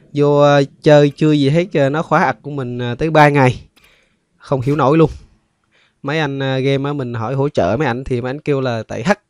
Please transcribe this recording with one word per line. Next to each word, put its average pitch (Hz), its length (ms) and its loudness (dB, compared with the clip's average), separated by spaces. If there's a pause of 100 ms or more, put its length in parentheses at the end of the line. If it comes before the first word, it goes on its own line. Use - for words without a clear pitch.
(140)
Vô, 143 260 2
à, 143 200 4 (220)
chơi 147 280 6
chưa 151 220 0
gì 143 180 2
hết, 170 240 0
à, 139 160 0
nó 151 140 -4
khóa 156 200 0
ạc 131 180 -2
của 139 100 -12
mình, 123 300 -8
à, 120 140 -6
tới 156 140 -4
ba 151 200 6
ngày. 139 380 0 (720)
Không - 240 -6
hiểu 139 140 -2
nổi 151 220 2
luôn. 160 140 4 (920)
Mấy 147 180 -4
anh, 139 240 -4
à, 135 160 -2
game 139 300 -2
á, 147 40 -6
mình 127 200 -8
hỏi 117 220 -6
hỗ 139 140 -2
trợ 98 300 -2
mấy 156 80 -2
anh 120 160 -4
thì 123 180 -6
mấy 127 80 -6
anh 147 120 -10
kêu 139 200 -4
là 117 220 -4
tại 104 200 -10
hack. 202 260 -2